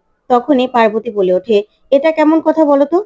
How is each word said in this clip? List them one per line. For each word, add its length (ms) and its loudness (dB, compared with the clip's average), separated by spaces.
তখনই 380 0
পার্বতী 440 -2
বলে 220 -2
ওঠে, 240 0
"এটা 200 2
কেমন 300 2
কথা 240 0
বলো 200 2
তো? 200 -2